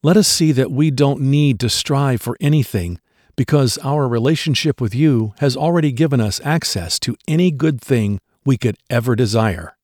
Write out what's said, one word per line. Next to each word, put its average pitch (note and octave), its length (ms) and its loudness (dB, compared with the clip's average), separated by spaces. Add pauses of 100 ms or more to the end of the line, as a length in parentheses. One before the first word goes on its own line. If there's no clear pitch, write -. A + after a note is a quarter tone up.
Let E3 140 4
us G#3 100 4
see D#3 260 2
that B2+ 180 0
we D3+ 180 0
don't C#3 320 0
need C#3 380 2
to A#2+ 100 -2
strive C#3 520 -2
for A#2 200 -6
anything A2 580 0 (360)
because C3 480 0
our C#3 240 -2
relationship C3+ 720 -2
with A2 140 -4
you B2 420 2
has C3+ 180 0
already D#3 360 0
given C3+ 280 0
us G#2+ 240 -2
access C#3+ 580 -4
to A#2+ 140 -4 (120)
any E3+ 240 2
good D3 280 0
thing G#2 400 0 (240)
we C3+ 140 2
could A2 200 -2 (120)
ever A#2+ 260 0
desire. G#2+ 680 -2